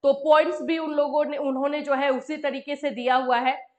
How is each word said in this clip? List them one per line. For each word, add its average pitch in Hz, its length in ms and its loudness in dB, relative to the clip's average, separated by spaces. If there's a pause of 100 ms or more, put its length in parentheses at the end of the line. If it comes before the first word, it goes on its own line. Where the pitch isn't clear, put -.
तो 277 100 4
points 302 480 4
भी 330 160 -2
उन 311 160 -4
लोगों 294 320 2
ने, 294 120 -6
उन्होंने 285 440 -2
जो 285 120 -2
है 277 160 0
उसी 269 280 -4
तरीके 285 380 -4
से 285 160 -4
दिया 247 240 0
हुआ 254 220 2
है 254 160 0 (260)